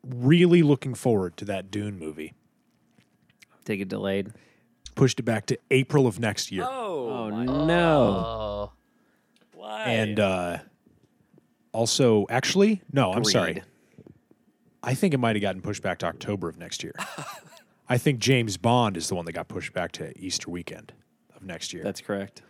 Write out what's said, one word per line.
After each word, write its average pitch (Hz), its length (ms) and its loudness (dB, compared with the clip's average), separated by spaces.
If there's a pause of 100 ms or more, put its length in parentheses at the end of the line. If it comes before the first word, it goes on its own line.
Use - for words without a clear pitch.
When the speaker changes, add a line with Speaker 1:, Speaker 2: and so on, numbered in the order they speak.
Speaker 1:
really 165 580 6
looking 139 320 4
forward 101 440 0
to 107 80 -10
that 98 240 -6
Dune 104 280 -6
movie. 78 360 -10 (1300)
Speaker 2:
Take 104 160 -4
it 98 80 -8
delayed. 98 440 -4 (640)
Speaker 1:
Pushed 131 260 2
it 113 40 -6
back 110 220 -2
to 123 120 -2 (120)
April 135 360 4
of 110 120 -2
next 110 340 -4
year. 95 160 -4
Speaker 3:
Oh, 196 420 -6
Speaker 2:
Oh, 113 200 -6
Speaker 3:
my 110 140 -4
Speaker 2:
no. 156 580 4
Speaker 4:
Oh. 104 680 -2 (840)
Speaker 3:
Why? 107 300 -10
Speaker 1:
And, 110 360 -2
uh, 90 380 -2 (1120)
also, 113 580 2
actually, 190 520 2 (100)
no, 120 200 2
I'm 113 120 0
sorry. 95 280 2
Speaker 2:
Agreed. 85 120 -8 (1200)
Speaker 1:
I 127 120 -2
think 175 200 2
it 131 40 4
might 113 180 2
have 101 60 -2
gotten 92 180 -2
pushed 101 220 -6
back 92 160 -4
to 92 80 -4
October 90 420 -4
of 80 100 -12
next - 240 -12
year. - 120 -10 (460)
Speaker 3:
<laughs> - 480 -20
Speaker 1:
I 127 100 2
think 135 220 2
James 113 360 2
Bond 117 400 2
is 82 120 -6
the 98 60 -2
one 87 120 -4
that 85 60 -10
got 82 160 -10
pushed - 240 -10
back 85 200 -4
to - 260 -12
Easter 90 320 -8
weekend - 420 -12 (440)
of - 60 -20
next 95 300 -12
year. 175 120 -10
Speaker 2:
That's 101 160 -8
correct. - 500 -8